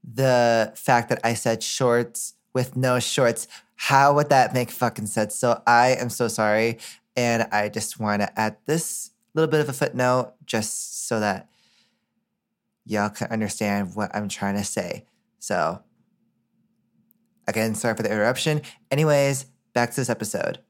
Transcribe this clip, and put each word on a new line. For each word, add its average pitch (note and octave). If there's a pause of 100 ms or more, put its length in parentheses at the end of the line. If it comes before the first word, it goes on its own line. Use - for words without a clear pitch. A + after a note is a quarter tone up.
the A#2+
fact A#2+
that A#2+
I A#2
said A2+
shorts - (180)
with B2+
no B2+
shorts. A#2 (280)
How C#3
would D3
that C3
make B2
fucking A2+
sense? G#2+
So A#2+
I A#2+
am B2
so A#2+
sorry. A2 (360)
And A#2
I G#2
just A2
wanna G#2
add G#3+
this - (220)
little D#3+
bit D3+
of C#3+
a C3
footnote B2+ (120)
just -
so A2+
that G2 (1400)
y'all G#2
can -
understand G2+
what G#2
I'm G#2
trying G2+
to G#2
say. - (340)
So, F2 (1700)
again, A2
sorry A2+
for -
the G#2
interruption. B2 (300)
Anyways, C#3 (280)
back A#2+
to -
this B2+
episode. - (100)